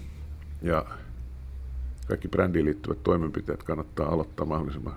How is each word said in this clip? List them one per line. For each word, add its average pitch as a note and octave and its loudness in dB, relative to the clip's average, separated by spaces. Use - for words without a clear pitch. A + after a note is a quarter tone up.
Ja D#2+ 4
kaikki - 0
brändiin F2+ 4
liittyvät D#2 0
toimenpiteet E2 2
kannattaa D#2 0
aloittaa D#2+ 2
mahdollisimman D2+ -2